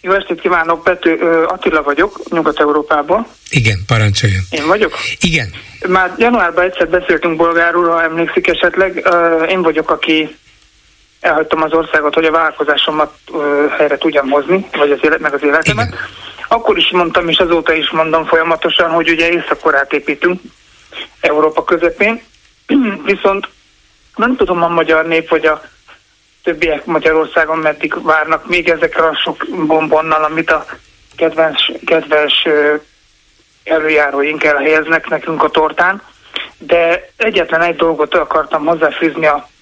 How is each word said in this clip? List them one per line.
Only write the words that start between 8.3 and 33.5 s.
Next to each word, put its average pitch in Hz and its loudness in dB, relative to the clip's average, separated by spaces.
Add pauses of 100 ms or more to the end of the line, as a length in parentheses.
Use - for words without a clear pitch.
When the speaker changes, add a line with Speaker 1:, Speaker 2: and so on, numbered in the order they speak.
Speaker 1:
esetleg. 180 0
Ö, 170 2
én 185 0
vagyok, 156 0
aki 156 -2 (840)
elhagytam 160 0
az 160 0
országot, 156 0
hogy 160 2
a 156 2
vállalkozásomat, 151 0 (200)
ö, 147 0 (120)
helyre 147 2
tudjam 147 0
hozni, 147 0
vagy 147 2
az 135 0
élet-, 156 2
meg 151 -4
az 139 -4
életemet. 151 0
Speaker 2:
Igen. - -10 (480)
Speaker 1:
Akkor 226 0
is 165 2
mondtam, 175 0
és 160 0
azóta 170 2
is 156 -2
mondom 160 0
folyamatosan, 165 0
hogy 165 0
ugye 165 2
Észak-Koreát 151 0
építünk 151 -2 (800)
Európa 151 0
közepén. 175 0 (440)
<clears throat> 247 0
Viszont 196 0 (680)
nem 240 0
tudom, 180 0
a 170 2
magyar 160 2
nép 165 0
vagy 160 2
a 156 0 (840)
többiek 156 -2
Magyarországon 160 0
meddig 151 -2 (100)
várnak 156 0
még 175 0
ezekre 165 0
a 156 0
sok - -6 (220)
bombonnal, 156 2
amit 160 -2
a 156 0 (500)
kedves, 160 0 (140)
kedves, 151 0
ö, 151 2 (920)